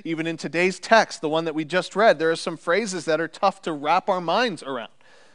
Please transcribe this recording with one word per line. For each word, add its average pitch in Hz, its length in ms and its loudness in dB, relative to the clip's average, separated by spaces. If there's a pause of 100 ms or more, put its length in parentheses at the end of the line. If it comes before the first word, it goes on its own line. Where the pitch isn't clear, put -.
Even 160 200 -4
in 165 120 -4
today's 175 420 -2
text, - 400 4
the 160 80 -4
one 160 160 0
that 160 120 -4
we 160 100 -4
just 170 280 -2
read, 190 260 6
there 160 120 2
are 160 60 -2
some 170 180 -6
phrases 185 480 -2
that 156 160 0
are 165 80 -4
tough - 360 -2
to 170 100 -4
wrap 147 340 0
our 185 140 0
minds 185 420 -2
around. 127 280 -8 (420)